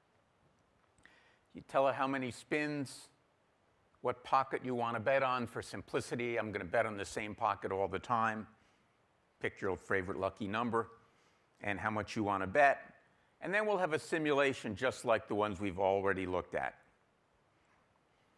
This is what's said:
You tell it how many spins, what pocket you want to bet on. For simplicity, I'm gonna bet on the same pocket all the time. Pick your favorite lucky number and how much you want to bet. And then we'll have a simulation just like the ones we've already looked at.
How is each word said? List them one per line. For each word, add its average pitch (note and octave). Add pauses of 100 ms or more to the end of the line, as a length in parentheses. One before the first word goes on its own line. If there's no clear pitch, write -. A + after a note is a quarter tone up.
(1500)
You -
tell C3+
it A#2+
how C3+
many C3
spins, D3 (920)
what -
pocket C3+
you B2+
want A#2
to A2+
bet C3+
on. B2+
For A2+
simplicity, A#2+
I'm G#2+
gonna G2+
bet A2
on G#2+
the G2
same G#2+
pocket G2+
all F#2+
the F#2
time. A2 (960)
Pick -
your F#2+
favorite F#2
lucky F#2+
number A2+ (720)
and G2+
how G#2+
much G#2+
you A2
want G2
to F#2+
bet. C#3 (640)
And F3
then G#3+
we'll G#3
have F3
a D#3
simulation C#3
just B2
like A2+
the A2
ones G#2
we've F#2+
already F#2+
looked F2+
at. C2 (1600)